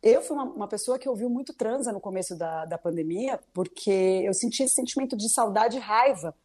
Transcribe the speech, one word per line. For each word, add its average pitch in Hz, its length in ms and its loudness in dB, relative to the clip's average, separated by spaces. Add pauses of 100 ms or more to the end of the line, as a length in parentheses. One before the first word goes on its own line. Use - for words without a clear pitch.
Eu 240 200 8
fui 294 140 -4
uma, 277 80 -2
uma 208 240 -8
pessoa 247 300 -2
que 254 100 -4
ouviu 240 200 -2
muito 247 240 -4
Transa 240 400 -2
no 202 80 -6
começo 185 360 -6
da, 160 280 -4
da 165 140 -8
pandemia, 170 600 -2 (120)
porque 190 720 2
eu 196 100 0
senti 240 280 0
esse 254 120 2
sentimento 254 420 -2
de 214 120 -4
saudade 220 500 2
e - 20 -4
raiva 214 540 2 (100)